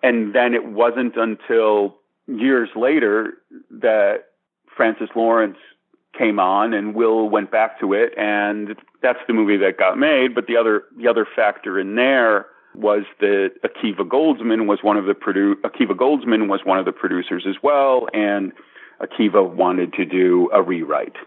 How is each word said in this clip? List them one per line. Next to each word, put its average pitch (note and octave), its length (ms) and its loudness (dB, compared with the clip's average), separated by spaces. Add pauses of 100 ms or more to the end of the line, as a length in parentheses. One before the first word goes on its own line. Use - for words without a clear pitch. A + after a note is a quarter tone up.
And A2+ 320 0
then B2 200 2
it A#2 100 -2
wasn't A#2 520 -2
until G#2+ 800 0 (300)
years B2 480 0
later A2 600 0 (360)
that A2 540 0 (520)
Francis A2 380 -2
Lawrence A2+ 440 0 (600)
came G#2+ 220 0
on G2+ 340 2
and G#2 200 -4
Will A2 340 2
went G#2 240 -2
back A2 280 0
to F#2+ 120 -2
it, A2+ 240 0
and G#2 580 -4 (280)
that's B2 240 0
the A#2+ 80 0
movie G#2 240 2
that F#2+ 180 0
got F#2+ 220 0
made. C3 360 2
But A#2+ 120 -4
the A#2 100 -2
other, A2+ 280 2 (120)
the A#2 100 -2
other A2+ 200 2 (100)
factor G#2 420 -2
in G2 160 -6
there A#2+ 520 2 (280)
was G#2 280 0 (180)
that G2+ 300 2 (140)
Akiva G2 440 -4
Goldsman A2+ 580 0
was G2+ 160 0
one G#2 140 2
of G2+ 80 -2
the G2 80 0
produ-, G2+ 500 0
Akiva G2+ 320 -2
Goldsman A#2 540 0
was G2 160 -2
one F#2+ 140 2
of F#2 60 -2
the F2+ 80 -2
producers F2+ 560 -6
as F#2+ 140 -4
well, C3+ 500 2
and G2+ 400 -2 (480)
Akiva G2+ 480 2
wanted F2+ 460 -2
to F#2 100 -2
do F2+ 480 2
a G2+ 100 4
rewrite. D#2+ 540 -4 (100)